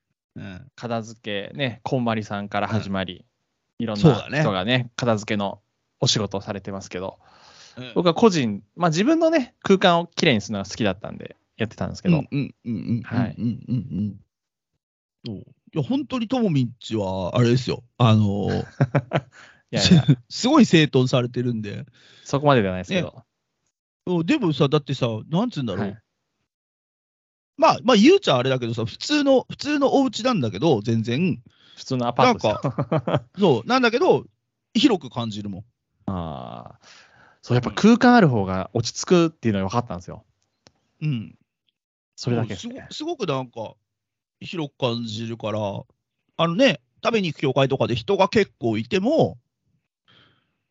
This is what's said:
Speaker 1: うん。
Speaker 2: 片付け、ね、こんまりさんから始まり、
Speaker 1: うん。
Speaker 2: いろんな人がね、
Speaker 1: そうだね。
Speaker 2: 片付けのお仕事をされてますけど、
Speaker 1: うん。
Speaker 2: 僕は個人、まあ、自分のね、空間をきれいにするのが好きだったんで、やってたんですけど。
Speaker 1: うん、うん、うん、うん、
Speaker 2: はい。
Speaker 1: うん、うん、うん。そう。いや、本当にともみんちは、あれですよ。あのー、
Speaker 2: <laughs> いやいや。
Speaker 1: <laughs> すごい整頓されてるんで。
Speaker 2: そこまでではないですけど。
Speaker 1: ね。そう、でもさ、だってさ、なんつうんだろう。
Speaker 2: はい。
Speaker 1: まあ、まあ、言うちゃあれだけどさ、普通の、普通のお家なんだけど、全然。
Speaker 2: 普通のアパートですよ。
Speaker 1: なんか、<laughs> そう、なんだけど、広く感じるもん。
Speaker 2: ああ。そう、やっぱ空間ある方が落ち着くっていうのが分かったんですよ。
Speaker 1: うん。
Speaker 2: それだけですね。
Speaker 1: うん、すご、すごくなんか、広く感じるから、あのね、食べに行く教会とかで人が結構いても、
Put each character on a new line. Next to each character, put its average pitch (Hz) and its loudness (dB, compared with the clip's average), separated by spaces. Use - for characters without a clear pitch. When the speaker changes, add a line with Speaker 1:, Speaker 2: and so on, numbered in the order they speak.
Speaker 1:
う - -14
ん。 90 -16
Speaker 2:
片 117 -6
付 107 -10
け、 - -16
ね、 131 -6
こ 143 -2
ん 123 -2
ま 117 0
り 110 -4
さ 101 -8
ん 101 -10
か 101 -4
ら 101 -4
始 104 -4
ま 95 -4
り、 90 -14
Speaker 1:
う 233 -6
ん。 - -2
Speaker 2:
い - -4
ろ 156 -4
ん - -4
な 208 -4
人 165 8
が 104 -2
ね、 143 0
Speaker 1:
そ 117 2
う 98 -2
だ 92 -2
ね。 123 0
Speaker 2:
片 117 0
付 107 -6
け - 0
の 101 -6
お 117 0
仕 - 0
事 101 -4
を - -6
さ 107 -12
れ 98 -8
て 98 -12
ま 98 -10
す - -20
け 92 -10
ど、 - -10
Speaker 1:
う 123 -16
ん。 127 -16
Speaker 2:
僕 180 0
は 165 4
個 233 4
人、 120 -2
ま 170 0
あ、 - 2
自 165 0
分 320 2
の 330 2
ね、 302 -2
空 196 4
間 175 4
を 175 -6
き - -4
れ 147 6
い - 4
に 104 0
す - -10
る 110 -6
の 98 -4
が - -10
好 - -14
き 120 -2
だ 98 2
っ - -8
た - -12
ん - -14
で、 - -16
や 110 -4
っ - -14
て 123 -18
た 92 -4
ん - -6
で - -10
す - -16
け 190 0
ど。 165 4
Speaker 1:
う - 0
ん、 - -10
う - -6
ん、 - -6
う 120 -8
ん、 113 -4
う 98 -6
ん、 - -10
Speaker 2:
は 113 -4
い。 - -10
Speaker 1:
う - -14
ん、 104 -4
う - -6
ん、 - 0
う 127 -2
ん。 98 -6
そ 113 -8
う。 95 -10
い - -16
や、 156 -2
本 262 -4
当 262 -6
に 220 -4
と 262 -2
も 214 0
み 139 2
ん 117 -6
ち - -8
は、 95 -4
あ 123 4
れ 117 4
で 123 4
す 127 -4
よ。 71 -6
あ 113 6
の 101 2
ー、 95 -2
Speaker 2:
<laughs> - -6
い - -6
や - 2
い - 6
や。 151 8
Speaker 1:
<laughs> - -20
す - -4
ご 302 6
い 196 8
整 156 4
頓 127 2
さ 123 2
れ 127 -4
て 123 -6
る 123 -2
ん 110 -6
で。 104 -10
Speaker 2:
そ 135 -2
こ 147 -2
ま 143 6
で 113 4
で 98 0
は 92 -2
な 92 -4
い - -8
で - -10
す 160 -10
け 185 0
ど。 - -8
Speaker 1:
ね。 - -20
そ 175 0
う、 160 -2
で 294 0
も 180 0
さ、 143 2
だ 151 2
っ 147 0
て 143 -6
さ、 127 -2
な 190 0
ん 254 -4
つ - -10
う 139 -6
ん - -4
だ 110 -4
ろ 113 -4
う。 104 -4
Speaker 2:
は 98 -8
い。 107 -18
Speaker 1:
ま 311 4
あ、 - 2
ま 240 4
あ、 - 8
言 277 8
う 392 0
ち - 0
ゃ 135 4
あ 123 2
れ 135 0
だ 131 2
け 120 -4
ど 113 -4
さ、 110 -2
普 - -8
通 294 0
の、 269 4
普 - -10
通 294 -4
の 277 2
お 269 4
家 220 -4
な 254 0
ん 180 0
だ 113 -2
け 90 -8
ど、 135 2
全 113 0
然。 131 -2
Speaker 2:
普 - -20
通 131 -4
の 120 -4
ア 120 0
パ 135 4
ー - 6
ト 247 4
で - -6
す - 0
よ。 104 0
Speaker 1:
な 147 -2
ん - -2
か、 170 -2
<laughs> - -20
そ 160 4
う、 - -8
な 254 2
ん - 2
だ 233 4
け 233 0
ど、 240 2
広 233 2
く 123 -16
感 117 -6
じ 101 -10
る 104 -10
も 92 -10
ん。 - -16
Speaker 2:
あ 65 -10
あ。 - -20
そ - -2
う、 - 2
や 123 2
っ 117 -6
ぱ - -6
空 226 6
間 247 6
あ 240 6
る 170 6
方 110 0
が 92 -4
落 117 -2
ち - -14
着 - -10
く 175 4
っ 160 -4
て - -6
い - 2
う 101 0
の 95 -2
が 95 -2
分 95 -4
か 120 -2
っ 120 -4
た 92 -10
ん 87 -10
で 90 -16
す - -18
よ。 80 -16
Speaker 1:
う 151 -6
ん。 117 -6
Speaker 2:
そ - -6
れ 120 2
だ 117 -2
け 110 -6
で 101 -8
す 233 -14
ね。 247 -14
Speaker 1:
う - -16
ん、 - -16
す 302 -10
ご、 330 -6
す 349 -6
ご 220 -6
く - -
な 139 -4
ん 123 -12
か、 107 -12
広 160 -8
く - -20
感 117 -2
じ 113 -8
る 113 -10
か 110 -8
ら、 107 -4
あ 165 0
の 170 -4
ね、 226 2
食 233 0
べ 214 2
に 175 -2
行 143 -6
く - -20
教 135 0
会 135 4
と 131 -2
か 117 2
で 113 -2
人 196 -2
が 190 4
結 - 0
構 113 -2
い 110 -4
て 190 -2
も、 226 2